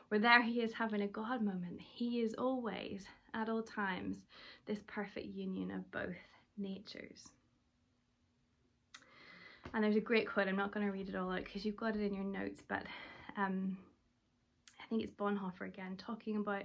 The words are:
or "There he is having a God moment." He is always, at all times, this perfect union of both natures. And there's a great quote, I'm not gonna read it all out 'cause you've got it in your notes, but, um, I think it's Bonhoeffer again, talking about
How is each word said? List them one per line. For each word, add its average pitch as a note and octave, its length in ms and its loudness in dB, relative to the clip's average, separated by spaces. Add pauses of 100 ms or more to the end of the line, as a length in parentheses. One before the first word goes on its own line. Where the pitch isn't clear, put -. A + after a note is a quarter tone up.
(120)
or G#3 80 6
"There A#3+ 220 10
he A#3 200 2
is A3+ 120 2
having G#3+ 280 0
a G3+ 60 2
God A3 340 -2
moment." F3+ 400 -2
He A#3+ 400 -2
is A3 140 2
always, A#3+ 720 -2 (280)
at A3 160 -2
all A3+ 140 0
times, G3 540 -2 (480)
this G#3 200 -2
perfect - 420 -6
union F#3+ 440 -4
of F#3 200 -6
both - 260 -4 (400)
natures. - 760 -8 (2500)
And A3 100 4
there's G#3 120 8
a G#3+ 60 8
great G#3+ 260 6
quote, G3 200 4
I'm F#3+ 80 2
not G3+ 160 2
gonna G#3 200 2
read F#3+ 180 -4
it F#3+ 60 -2
all F#3 160 0
out F#3 140 -2
'cause G3+ 200 -6
you've G#3 100 0
got A3 200 0
it G#3 60 0
in G3+ 120 2
your G3 100 -2
notes, G3 440 -4
but, - 180 -2 (500)
um, F#3+ 420 0 (1080)
I - 20 -8
think A3 140 2
it's - 100 -8
Bonhoeffer G3 540 -2
again, F#3+ 300 -8
talking G#3+ 400 -4
about G3+ 280 0